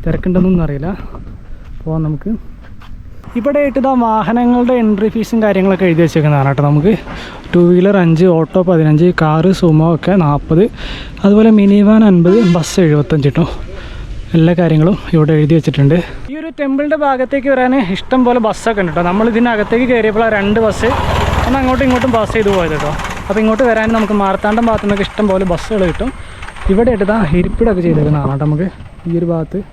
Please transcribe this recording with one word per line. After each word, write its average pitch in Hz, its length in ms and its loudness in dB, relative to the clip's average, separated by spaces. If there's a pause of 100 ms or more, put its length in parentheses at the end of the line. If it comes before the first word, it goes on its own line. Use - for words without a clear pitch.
തിരക്കുണ്ടെന്നൊന്നും 180 600 0
അറിയില്ല. 143 200 -6 (960)
പോവാം 160 240 -4
നമുക്ക്. 151 240 -6 (1080)
ഇവിടെ 285 240 0
ആയിട്ട് 269 180 -2
ഇതാ 269 100 0 (140)
വാഹനങ്ങളുടെ 240 680 2 (100)
എൻട്രി 214 220 0 (100)
ഫീസും 220 280 -2
കാര്യങ്ങളൊക്കെ 190 460 2
എഴുതി 165 140 4
വെച്ചേക്കുന്നതാണ് 147 460 2
കേട്ടോ. 139 180 0
നമുക്ക് 151 260 2 (580)
ടു 175 100 6 (100)
വീലർ 190 320 4
അഞ്ച്, 165 200 4 (140)
ഓട്ടോ 175 220 0 (100)
പതിനഞ്ച്, 160 380 4 (140)
കാറ് 160 380 2
സുമോ 160 280 4 (100)
ഒക്കെ 185 160 0 (100)
നാൽപത്, 156 400 2 (600)
അതുപോലെ 214 260 6 (100)
മിനി 202 200 4 (100)
വാൻ 220 200 6
അൻപത്, 180 280 4 (180)
ബസ് 165 300 -2
എഴുപത്തഞ്ച് 147 420 2
കേട്ടോ. 135 180 0 (880)
എല്ലാ 165 240 4
കാര്യങ്ങളും 165 360 2 (200)
ഇവിടെ 156 240 4
എഴുതി 151 180 2
വെച്ചിട്ടുണ്ട്. 143 380 2 (360)
ഈ - 80 -12
ഒരു 320 100 -10 (100)
ടെമ്പിളിൻ്റെ 285 440 -2
ഭാഗത്തേക്ക് 269 480 -2
വരാൻ 254 220 2 (220)
ഇഷ്ടം - 300 -2
പോലെ 247 200 2
ബസ്സൊക്കെ 202 380 -2
ഉണ്ട് 170 80 -2
കേട്ടോ. 170 180 -2
നമ്മൾ 208 220 0
ഇതിനകത്തേക്ക് 233 600 0
കയറിയപ്പോൾ 220 340 0
ആ 226 120 0
രണ്ട് 208 260 0
ബസ് 220 260 0 (560)
ഒന്ന് 254 140 0
അങ്ങോട്ടും 262 280 0
ഇങ്ങോട്ടും 254 280 0
പാസ് 214 200 -2
ചെയ്ത് 214 200 0
പോയത് 165 180 -2
കേട്ടോ. 147 180 -4 (360)
അപ്പോൾ 202 160 -2
ഇങ്ങോട്ട് 220 260 2
വരാൻ 220 180 0 (100)
നമുക്ക് 214 260 0
മാർത്താണ്ഡം 208 460 0
ഭാഗത്തു 214 180 -2
നിന്നൊക്കെ 202 200 0
ഇഷ്ടം - 240 -4
പോലെ 190 220 0
ബസ്സുകൾ 190 380 -4
കിട്ടും. 220 180 -4 (640)
ഇവിടെ 226 200 2
ആയിട്ട് 196 140 0
ഇതാ 214 100 0 (220)
ഇരിപ്പിടമൊക്കെ 185 480 0
ചെയ്തേക്കുന്നതാണ് 151 460 0
കേട്ടോ 139 140 -4
നമുക്ക് 151 200 -2 (440)
ഈ 170 100 -2
ഒരു 170 100 -4
ഭാഗത്ത്. 165 300 -4 (120)